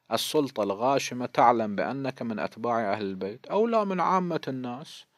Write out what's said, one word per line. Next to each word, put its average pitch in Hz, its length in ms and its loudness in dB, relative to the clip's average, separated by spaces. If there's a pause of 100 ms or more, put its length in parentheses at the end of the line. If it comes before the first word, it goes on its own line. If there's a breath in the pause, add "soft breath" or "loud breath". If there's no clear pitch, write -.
(120)
السلطة 127 500 0
الغاشمة 123 640 0
تعلم 113 500 4
بأنك 127 460 -4
من 113 160 -4
أتباع 113 540 -2
أهل 104 120 -2
البيت 98 420 -6
أو 208 200 2
لا 226 180 2
من 185 160 -2
عامة 175 480 0
الناس 127 560 -8 (140)